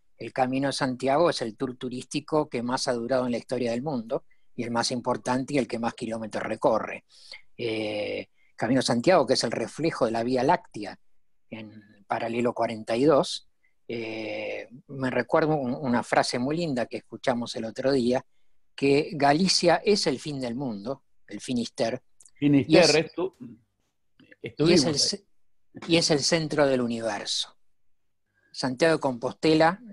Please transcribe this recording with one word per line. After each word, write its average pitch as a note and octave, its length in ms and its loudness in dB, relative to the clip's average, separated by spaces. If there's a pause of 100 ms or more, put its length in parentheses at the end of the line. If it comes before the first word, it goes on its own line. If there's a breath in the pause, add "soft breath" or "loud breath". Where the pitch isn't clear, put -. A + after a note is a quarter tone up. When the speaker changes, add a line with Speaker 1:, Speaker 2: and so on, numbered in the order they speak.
(180)
Speaker 1:
el A2+ 160 -12
Camino C3 340 0
de C3 60 -2
Santiago C3+ 560 2
es C3 120 -2
el A2+ 140 -6
tour B2 220 -6
turístico D3 720 -4
que A#2+ 120 -4
más B2 260 -4
ha C3 60 0
durado B2+ 320 0
en B2 60 -2
la A#2 60 -2
historia A#2+ 340 -4
del A#2+ 100 -4
mundo, C3 440 -4 (300)
y B2+ 80 -6
el A#2 80 -6
más A#2 200 0
importante B2 600 -2
y C#3+ 40 0
el A#2+ 100 0
que A#2 120 -6
más A#2 140 -2
kilómetros A2 500 -8
recorre. - 600 -2 (500 loud breath)
Eh, G#2 720 -4 (280)
Camino B2 260 0
Santiago, C3+ 440 2
que A#2+ 100 2
es - 80 -2
el G2+ 80 -4
reflejo - 540 -2
de A2+ 60 -2
la A2+ 120 -2
Vía B2 200 0
Láctea, A2+ 560 -2 (500)
en - 580 -16
paralelo A#2 460 -2
cuarenta A2+ 440 -4
y C3 80 4
dos, D#3 420 2 (400)
eh, G#2+ 800 -8 (200)
me C3 240 -4
recuerdo D#3 440 2
un, C3+ 200 -2
una B2 280 0
frase - 360 0
muy C#3 180 -2
linda C#3 300 -2
que A#2 100 -10
escuchamos A#2+ 580 -4
el A2+ 100 -6
otro B2+ 260 -2
día, B2 340 2 (500)
que C#3 380 2
Galicia E3 720 4
es G#3 220 2
el C3 120 0
fin C#3+ 220 -8
del A#2+ 140 -4
mundo, B2 480 -6 (240)
el G#2 120 -12
Finisterre, B2+ 640 -4 (320)
Speaker 2:
Finisterre, D3+ 680 6
Speaker 1:
y D#3+ 60 0
es, - 100 -18
Speaker 2:
estu-, F3+ 240 -6
Speaker 1:
y - 840 -20
es - 160 -20
Speaker 2:
estuvimos D#3 440 4
Speaker 1:
el D#3+ 80 0
Speaker 2:
ahí. C#3 60 0
Speaker 1:
ce-, - 260 -2 (640)
y E3 100 4
es E3+ 140 2
el D3+ 80 4
centro D3+ 460 2
del C3+ 160 2
universo. A2+ 760 -4 (960)
Santiago D3 440 2
de D3+ 60 -4
Compostela, D#3 800 2 (140)